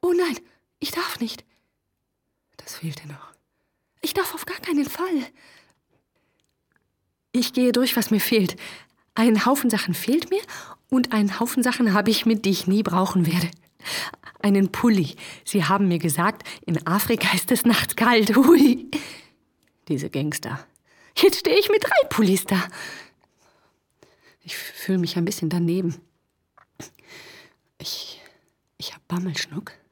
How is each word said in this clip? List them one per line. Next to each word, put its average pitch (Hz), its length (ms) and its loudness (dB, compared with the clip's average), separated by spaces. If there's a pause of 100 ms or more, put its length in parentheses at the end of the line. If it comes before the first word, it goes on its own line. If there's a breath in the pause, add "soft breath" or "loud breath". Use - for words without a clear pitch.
Oh 359 120 2
nein, 339 240 0 (420 soft breath)
ich - 120 -6
darf - 280 -6
nicht. - 240 -8 (1120)
Das - 180 -18
fehlte 156 320 -12
noch. - 260 -18 (680)
Ich 311 120 -6
darf 381 200 -2
auf - 120 -10
gar 370 140 -10
keinen 294 260 0
Fall. 320 460 -4 (2000 soft breath)
Ich 247 220 0
gehe 247 180 2
durch, 247 260 0
was 220 140 0
mir 214 80 2
fehlt. 196 360 0 (600 loud breath)
Ein 220 300 4
Haufen 262 240 2
Sachen - 240 -2
fehlt 285 360 -2
mir 392 120 -2 (480 loud breath)
und 247 220 0
einen 208 280 0
Haufen 240 240 -2
Sachen 247 300 2
habe 208 180 4
ich - 140 0
mit, 220 200 2
die 190 40 2
ich 180 180 0
nie 202 160 2
brauchen 185 420 2
werde. 170 240 0 (920 loud breath)
Einen 196 300 4
Pulli. 196 440 2 (300 loud breath)
Sie 196 180 0
haben 196 240 2
mir 170 120 2
gesagt, 170 480 -2 (180 loud breath)
in - 220 -2
Afrika 190 460 0
ist - 180 -2
es - 140 4
nachts - 300 2
kalt. 226 400 4
Hui. 277 540 6 (1000 loud breath)
Diese 139 220 -4
Gangster. - 560 -6 (500 soft breath)
Jetzt - 240 4
stehe 359 180 2
ich 403 120 0
mit 415 140 2
drei 679 260 2
Pullis 190 360 2
da. 185 220 -2 (1800 loud breath)
Ich - 140 -14
fühle - 400 -4
mich 170 180 -2
ein 170 100 0
bisschen - 240 -4
daneben. 175 460 0 (1800 loud breath)
Ich, - 440 -12 (560 soft breath)
ich - 160 -12
hab - 140 -20
Bammel, 175 300 -4
Schnuck. - 340 -10 (200)